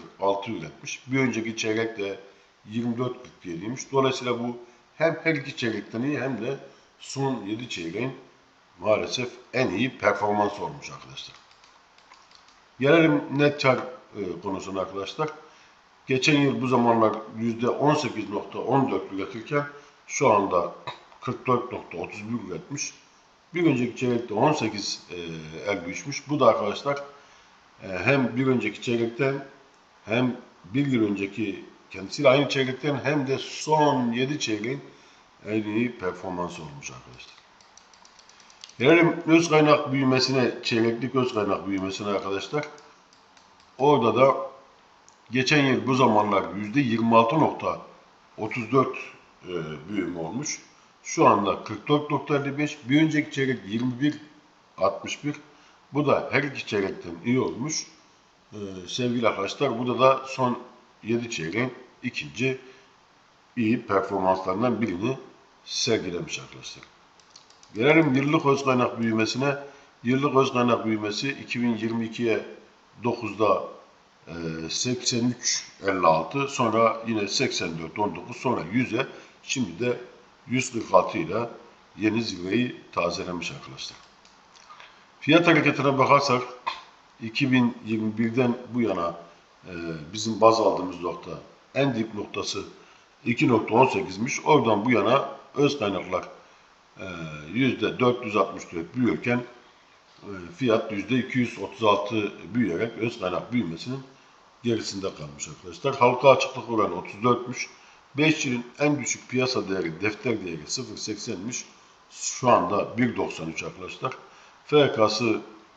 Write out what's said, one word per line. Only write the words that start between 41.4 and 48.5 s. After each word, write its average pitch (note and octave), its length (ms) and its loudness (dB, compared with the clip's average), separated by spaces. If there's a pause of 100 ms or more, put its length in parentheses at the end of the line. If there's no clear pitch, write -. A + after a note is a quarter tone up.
büyümesine G2 400 -4
arkadaşlar. G2 580 -4 (1120)
Orada B2 380 6
da C3 200 8 (960)
geçen C3 340 4
yıl A#2 220 2
bu C3 80 2
zamanlar G#2 600 4
yüzde G#2 240 -2
yirmi A2+ 380 4
altı A#2 220 6
nokta F#2+ 420 0 (560)
otuz A2 340 -6